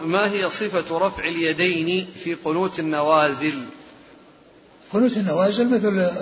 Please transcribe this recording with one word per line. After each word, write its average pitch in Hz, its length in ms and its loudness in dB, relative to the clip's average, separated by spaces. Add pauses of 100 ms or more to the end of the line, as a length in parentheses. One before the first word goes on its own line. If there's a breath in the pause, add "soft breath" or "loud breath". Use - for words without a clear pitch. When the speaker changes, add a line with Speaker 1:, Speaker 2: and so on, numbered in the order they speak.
Speaker 1:
ما 190 300 0
هي 190 180 -2
صفة 170 480 -4
رفع 190 260 -2
اليدين 170 840 0 (160)
في 170 100 -4
قنوت 170 460 -2
النوازل؟ 151 840 2 (1300)
Speaker 2:
قنوت 226 240 2
النوازل 202 520 2
مثل 196 420 2 (100)